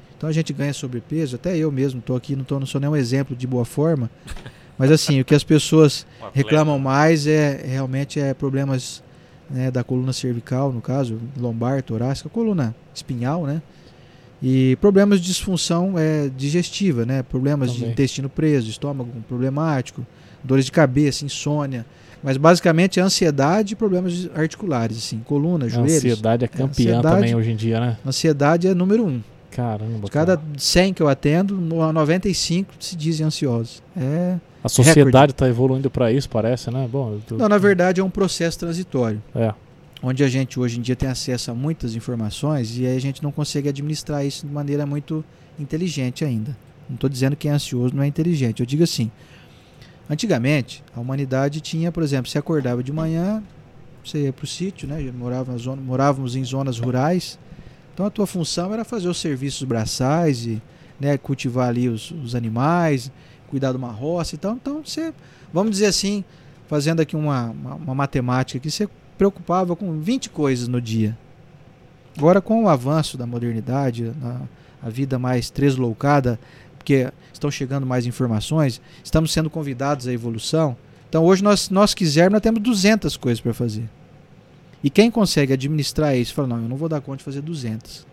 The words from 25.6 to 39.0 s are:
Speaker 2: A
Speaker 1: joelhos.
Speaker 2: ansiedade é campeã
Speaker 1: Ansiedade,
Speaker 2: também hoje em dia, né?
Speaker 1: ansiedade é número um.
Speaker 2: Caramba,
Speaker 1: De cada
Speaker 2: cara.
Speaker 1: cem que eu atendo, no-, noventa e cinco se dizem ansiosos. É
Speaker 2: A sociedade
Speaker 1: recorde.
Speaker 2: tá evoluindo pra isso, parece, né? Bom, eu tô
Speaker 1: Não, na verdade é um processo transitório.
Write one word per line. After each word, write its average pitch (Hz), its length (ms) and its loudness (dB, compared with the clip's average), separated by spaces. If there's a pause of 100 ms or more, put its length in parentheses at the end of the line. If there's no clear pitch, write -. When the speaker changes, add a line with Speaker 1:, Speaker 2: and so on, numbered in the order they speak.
Speaker 2:
A 117 40 -2
Speaker 1:
joelhos. 123 280 4
Speaker 2:
ansiedade 120 480 2
é 117 40 0
campeã 135 200 -2 (300)
Speaker 1:
Ansiedade, 156 180 6
Speaker 2:
também 190 180 4
hoje 113 160 2
em 113 60 -2
dia, 113 240 0
né? 117 160 0 (100)
Speaker 1:
ansiedade 151 600 2
é 190 60 2
número 190 320 2
um. 127 140 -2 (300)
Speaker 2:
Caramba, 110 560 -4
Speaker 1:
De 98 60 -8
cada 170 240 4
Speaker 2:
cara. 156 120 -10 (100)
Speaker 1:
cem 185 360 2
que - 80 -2
eu 151 60 4
atendo, 170 480 2
no-, 165 360 0
noventa 160 360 2
e 185 60 0
cinco 190 440 -2
se - 160 -10
dizem 156 320 -2
ansiosos. 120 560 -2 (140)
É 175 400 -2 (260)
Speaker 2:
A - 60 -2
sociedade 147 420 8
Speaker 1:
recorde. 131 240 8
Speaker 2:
tá 131 140 2
evoluindo 131 420 2
pra 120 220 2
isso, 135 180 0
parece, 117 400 -2
né? 127 200 -4
Bom, 120 240 -4
eu 104 120 -8
tô 117 100 -8
Speaker 1:
Não, 220 120 2
na 202 100 6
verdade 185 420 4
é 190 40 0
um 185 60 -2
processo 175 500 -2
transitório. 151 600 -4 (140)